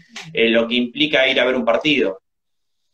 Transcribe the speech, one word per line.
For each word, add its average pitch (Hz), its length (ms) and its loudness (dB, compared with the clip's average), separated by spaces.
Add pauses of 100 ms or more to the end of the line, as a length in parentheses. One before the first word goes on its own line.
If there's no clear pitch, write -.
(340)
eh, 113 160 2
lo 113 180 2
que 117 60 -6
implica 131 540 0
ir 135 120 0
a 127 60 2
ver 131 100 0
un 117 100 -2
partido. 117 540 0 (760)